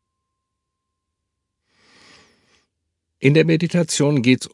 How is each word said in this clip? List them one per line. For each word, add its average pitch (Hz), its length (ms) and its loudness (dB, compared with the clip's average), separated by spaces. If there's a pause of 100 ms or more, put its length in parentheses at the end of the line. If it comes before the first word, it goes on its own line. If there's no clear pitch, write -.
(3250)
In 143 160 2
der 156 100 4
Meditation 160 760 -2
geht's 127 300 0